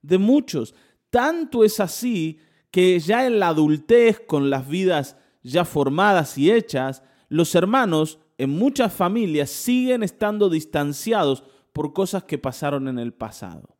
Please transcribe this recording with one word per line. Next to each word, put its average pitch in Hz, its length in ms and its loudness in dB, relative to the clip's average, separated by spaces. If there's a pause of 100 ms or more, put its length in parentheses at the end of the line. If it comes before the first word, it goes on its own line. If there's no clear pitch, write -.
de 165 160 0
muchos. 202 560 0 (360)
Tanto 285 540 0
es 214 160 2
así 180 600 -4 (320)
que 180 280 4
ya 214 260 0
en 233 140 2
la 180 100 2
adultez, 156 680 4
con 139 300 -2
las 135 180 -4
vidas 170 500 -2 (280)
ya 151 180 0
formadas 160 760 0
y 160 120 4
hechas, 135 520 -2 (260)
los 165 240 0
hermanos 180 640 0 (180)
en 135 120 -2
muchas 226 440 0
familias 175 560 -2
siguen 247 540 -2
estando 208 460 -2
distanciados 151 920 -2 (280)
por 151 220 -8
cosas 190 300 -4
que 147 140 -8
pasaron 135 500 -6
en 127 120 -6
el 117 140 -8
pasado 98 680 -16